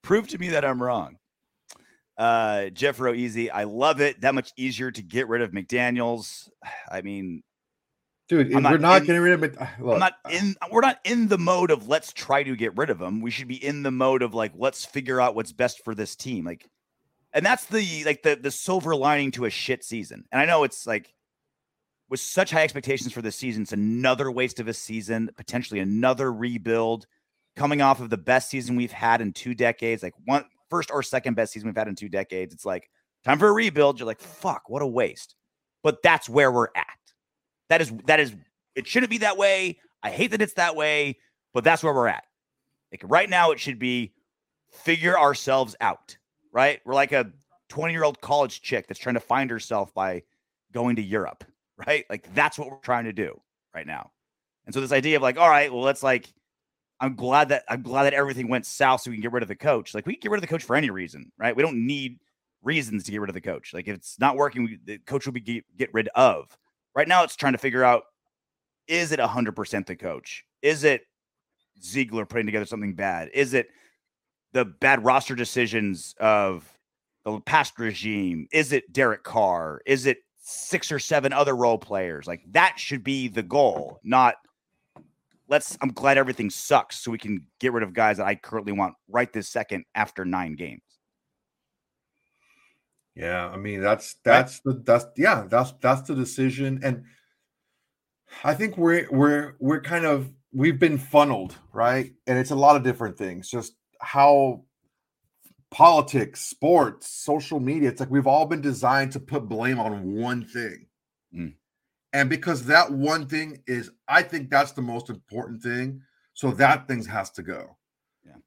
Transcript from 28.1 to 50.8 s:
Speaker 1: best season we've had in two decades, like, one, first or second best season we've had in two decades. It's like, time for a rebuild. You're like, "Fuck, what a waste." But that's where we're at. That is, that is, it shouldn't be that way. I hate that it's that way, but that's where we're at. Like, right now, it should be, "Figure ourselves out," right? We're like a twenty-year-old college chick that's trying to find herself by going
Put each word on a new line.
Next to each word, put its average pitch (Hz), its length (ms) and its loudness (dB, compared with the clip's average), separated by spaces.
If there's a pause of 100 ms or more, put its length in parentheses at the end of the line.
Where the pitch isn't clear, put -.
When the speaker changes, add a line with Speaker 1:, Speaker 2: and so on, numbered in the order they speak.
Speaker 1:
best 123 320 0
season 123 260 -4
we've 120 160 -2
had 117 280 2
in 101 140 -4
two 123 200 -10
decades, 117 500 -2
like, 90 100 -10 (120)
one, 135 200 0 (240)
first 165 220 -4
or 139 120 -2
second 127 320 -4
best 110 180 -2
season 107 140 -10
we've 101 100 -6
had 110 100 -2
in 98 80 -8
two 104 140 -14
decades. 92 440 -6
It's - 120 -18
like, 92 240 -6 (340)
time 139 140 2
for 190 100 4
a 208 60 6
rebuild. 147 460 2
You're 127 80 -6
like, 110 140 -8
"Fuck, - 480 -8
what 139 120 -6
a 143 60 -2
waste." 117 480 -4 (460)
But 151 220 0
that's 165 260 4
where 135 220 6
we're 120 240 2
at. 85 100 -4 (840)
That 165 120 4
is, 131 100 -2 (140)
that 156 140 4
is, 123 160 0 (400)
it 127 100 -8
shouldn't 240 240 0
be 226 100 -2
that 202 180 0
way. 196 420 2 (240)
I 208 80 -4
hate 202 200 -2
that 214 100 0
it's 214 120 0
that 170 220 0
way, 151 420 0 (360)
but 120 100 0
that's 160 180 4
where 156 120 0
we're 123 140 4
at. - 180 -2 (680)
Like, - 140 -18
right 175 240 2
now, 175 220 6
it 131 80 -2
should 131 200 -8
be, 123 340 -4 (580)
"Figure 165 460 0
ourselves 135 640 2
out," - 360 -4 (340)
right? 131 340 2
We're 123 80 -4
like 139 180 2
a 123 200 0 (380)
twenty-year-old 160 520 -2
college 143 400 0
chick - 260 -4
that's - 120 -12
trying 123 160 -2
to 113 60 0
find 131 280 0
herself 110 440 -4
by 95 300 -4 (480)
going 120 260 0